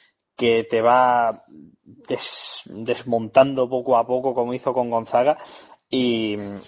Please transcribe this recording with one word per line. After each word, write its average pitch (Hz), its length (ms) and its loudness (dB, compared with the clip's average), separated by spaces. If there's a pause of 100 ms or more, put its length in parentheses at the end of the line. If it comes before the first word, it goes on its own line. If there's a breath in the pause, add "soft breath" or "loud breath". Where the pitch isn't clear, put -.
(360 soft breath)
que 117 260 2
te 113 180 -2
va 120 640 2 (380)
des-, - 840 -10
desmontando 120 1000 0
poco 127 280 0
a 117 100 2
poco, 127 260 -2
como 123 220 -2
hizo 127 180 -6
con 123 180 -2
Gonzaga. 120 480 0 (500 loud breath)
Y, 113 480 -2 (320)